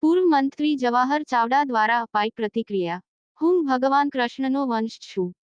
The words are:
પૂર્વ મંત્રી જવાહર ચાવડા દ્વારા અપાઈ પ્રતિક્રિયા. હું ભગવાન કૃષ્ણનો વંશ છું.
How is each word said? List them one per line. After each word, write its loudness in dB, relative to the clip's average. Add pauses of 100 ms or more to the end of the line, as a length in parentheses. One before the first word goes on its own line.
પૂર્વ 4
મંત્રી 2
જવાહર 0
ચાવડા 0
દ્વારા 0
અપાઈ -2
પ્રતિક્રિયા. -4 (400)
હું 2
ભગવાન 2
કૃષ્ણનો -2
વંશ -4
છું. -6 (120)